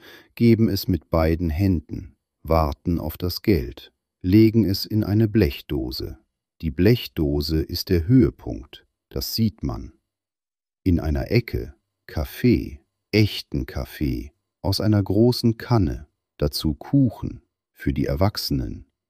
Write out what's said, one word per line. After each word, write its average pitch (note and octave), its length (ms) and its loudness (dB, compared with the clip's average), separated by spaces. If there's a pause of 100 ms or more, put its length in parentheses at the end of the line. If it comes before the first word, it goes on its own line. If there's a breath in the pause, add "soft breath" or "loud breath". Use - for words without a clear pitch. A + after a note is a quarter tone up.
(340 loud breath)
geben A2+ 340 4
es F#2+ 200 -4
mit F2+ 220 -2
beiden E2 400 0
Händen, F2 680 -2 (260)
warten D#2+ 580 0
auf D#2 180 -8
das - 240 -6
Geld, C#2 500 -2 (300)
legen G#2+ 420 6
es F#2+ 220 -2
in G#2+ 180 -2
eine A2 240 2
Blechdose. D2 880 -4 (440)
Die D#2+ 80 -4
Blechdose D#2 920 0
ist - 300 -8
der E2+ 160 2
Höhepunkt, E2 800 0 (240)
das - 240 -8
sieht - 280 -2
man. A#1 300 -8 (920)
In F2 160 2
einer D2 320 -4
Ecke, - 440 -2 (320)
Kaffee, D2 760 -2 (320)
echten G#2 520 0
Kaffee, - 680 -6 (280)
aus - 200 -4
einer G#2 200 2
großen A2+ 560 2
Kanne, F2+ 520 -2 (280)
dazu D2 380 -2
Kuchen, - 680 -2 (300)
für - 200 -4
die C2+ 140 -2
Erwachsenen, C2+ 800 -2 (240)